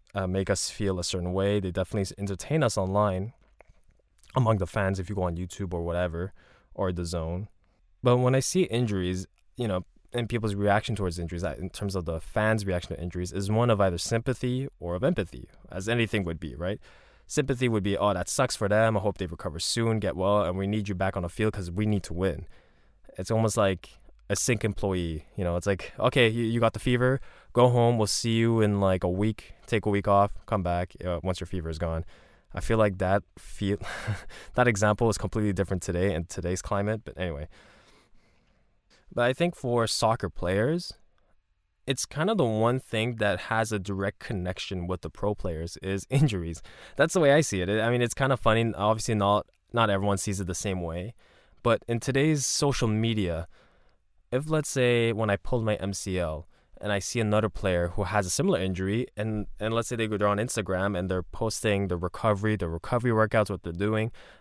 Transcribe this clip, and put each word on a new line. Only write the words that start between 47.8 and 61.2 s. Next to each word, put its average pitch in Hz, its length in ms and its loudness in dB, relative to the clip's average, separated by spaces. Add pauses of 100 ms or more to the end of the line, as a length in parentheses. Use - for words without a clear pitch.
mean, 123 140 2
it's 117 100 0
kind 139 180 0
of 123 80 0
funny. 113 360 4
Obviously, 110 400 0
not, 101 320 2 (260)
not 117 160 4
everyone 98 300 2
sees 98 200 -4
it 98 60 -4
the 87 80 -4
same 92 280 -4
way. 87 340 -8 (480)
But 113 240 2
in 117 120 0
today's 139 460 2
social 135 420 0
media, 107 600 0 (840)
if, 139 160 0
let's 156 220 0
say, 120 420 4
when 107 200 0
I 101 60 4
pulled 117 280 0
my 107 120 2
M 98 160 -4
C 92 260 -2
L 78 280 -4 (320)
and 101 120 -4
I 101 80 0
see - 200 -2
another 107 300 4
player 87 380 0
who 92 160 -2
has 95 240 0
a - 20 -4
similar 170 300 2
injury, 95 480 -2 (100)
and, 107 300 -4 (120)
and 110 140 -2
let's 117 140 0
say 127 80 -6
they 113 120 0
go, 107 100 -2
they're 101 100 4
on 101 100 2
Instagram 98 580 -2
and 92 140 -2
they're 92 140 0